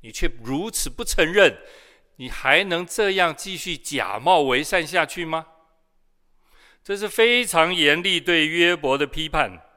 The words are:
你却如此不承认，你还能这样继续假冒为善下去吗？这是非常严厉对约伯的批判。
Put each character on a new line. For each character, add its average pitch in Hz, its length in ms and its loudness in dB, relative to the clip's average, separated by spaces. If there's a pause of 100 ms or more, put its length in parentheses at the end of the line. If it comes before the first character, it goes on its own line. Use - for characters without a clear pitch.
你 113 100 -20
却 - 180 0 (140)
如 151 260 -6
此 - 200 -6
不 - 120 -12
承 170 300 0
认， 190 240 6 (600)
你 123 120 -14
还 139 360 2
能 180 200 -4
这 196 280 -2
样 180 220 0
继 190 220 -12
续 165 180 -8
假 107 440 -6
冒 160 220 4
为 131 220 2
善 165 240 -2
下 165 200 -2
去 175 180 -10
吗？ 160 220 -6 (1400)
这 196 100 -6
是 202 140 -8
非 240 340 4
常 175 320 2
严 156 280 2
厉 185 180 0
对 165 260 2
约 170 300 2
伯 139 220 0
的 143 80 0
批 156 240 -8
判。 113 320 -2 (140)